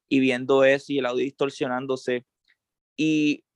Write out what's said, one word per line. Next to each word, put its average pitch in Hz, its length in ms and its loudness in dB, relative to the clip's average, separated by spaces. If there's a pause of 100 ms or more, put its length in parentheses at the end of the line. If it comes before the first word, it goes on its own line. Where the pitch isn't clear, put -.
y 135 120 2
viendo 131 420 2
eso 135 300 2
y 143 60 -2
el 127 80 -2
audio 127 180 -2
distorsionándose. 131 1000 -4 (720)
Y 151 480 0 (120)